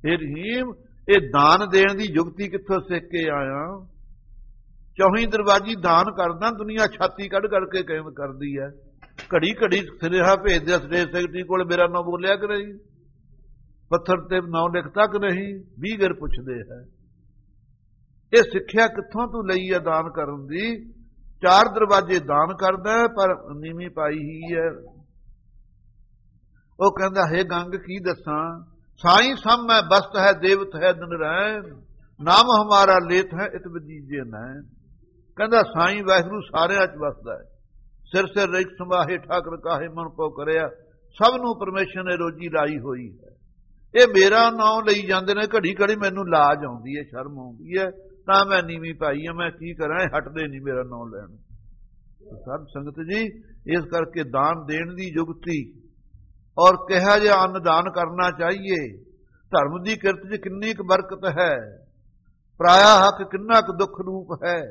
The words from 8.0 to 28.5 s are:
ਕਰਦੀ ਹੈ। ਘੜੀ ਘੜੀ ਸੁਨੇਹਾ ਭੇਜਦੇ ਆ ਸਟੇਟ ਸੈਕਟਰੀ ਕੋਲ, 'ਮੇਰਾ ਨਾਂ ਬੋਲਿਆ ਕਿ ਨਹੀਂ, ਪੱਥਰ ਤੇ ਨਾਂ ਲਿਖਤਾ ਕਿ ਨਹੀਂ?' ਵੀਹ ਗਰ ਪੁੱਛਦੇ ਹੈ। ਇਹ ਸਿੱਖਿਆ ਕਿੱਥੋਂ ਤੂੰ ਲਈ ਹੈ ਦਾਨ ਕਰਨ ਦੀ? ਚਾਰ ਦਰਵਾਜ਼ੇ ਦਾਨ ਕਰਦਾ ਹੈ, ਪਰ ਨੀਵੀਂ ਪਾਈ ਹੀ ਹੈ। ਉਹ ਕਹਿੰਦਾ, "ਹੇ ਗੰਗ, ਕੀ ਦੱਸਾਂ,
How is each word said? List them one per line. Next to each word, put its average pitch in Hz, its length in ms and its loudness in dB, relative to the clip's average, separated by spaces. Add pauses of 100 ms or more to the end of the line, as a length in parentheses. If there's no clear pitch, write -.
ਕਰਦੀ 139 460 -10
ਹੈ। 139 120 -8 (640)
ਘੜੀ 175 200 2
ਘੜੀ 196 220 0
ਸੁਨੇਹਾ 180 600 0
ਭੇਜਦੇ 180 380 0
ਆ 175 40 2
ਸਟੇਟ 156 340 -2
ਸੈਕਟਰੀ 175 300 -4
ਕੋਲ, 180 220 -2
'ਮੇਰਾ 175 220 2
ਨਾਂ 175 160 -2
ਬੋਲਿਆ 175 340 -2
ਕਿ 202 100 -6
ਨਹੀਂ, 202 320 -8 (1120)
ਪੱਥਰ 170 300 0
ਤੇ 185 200 -2
ਨਾਂ 170 340 -2
ਲਿਖਤਾ 180 320 0
ਕਿ 208 120 -4
ਨਹੀਂ?' 196 460 -4 (140)
ਵੀਹ 202 200 -8
ਗਰ 190 140 2
ਪੁੱਛਦੇ 135 420 -4
ਹੈ। 117 340 -16 (1500)
ਇਹ 226 40 8
ਸਿੱਖਿਆ 208 440 0
ਕਿੱਥੋਂ 226 420 -6
ਤੂੰ 226 200 -6
ਲਈ 185 240 -2
ਹੈ 180 60 0
ਦਾਨ 160 320 -2
ਕਰਨ 143 360 -8
ਦੀ? 220 460 -8 (500)
ਚਾਰ 190 260 6
ਦਰਵਾਜ਼ੇ 196 500 2
ਦਾਨ 151 380 0
ਕਰਦਾ 190 420 0
ਹੈ, 233 80 4
ਪਰ 196 480 -2
ਨੀਵੀਂ 165 360 -12
ਪਾਈ 151 280 -4
ਹੀ 160 360 -10
ਹੈ। 165 160 -2 (2000)
ਉਹ 196 120 4
ਕਹਿੰਦਾ, 190 340 0
"ਹੇ 175 180 0
ਗੰਗ, 175 300 -6
ਕੀ 185 260 -10
ਦੱਸਾਂ, 170 600 -6 (360)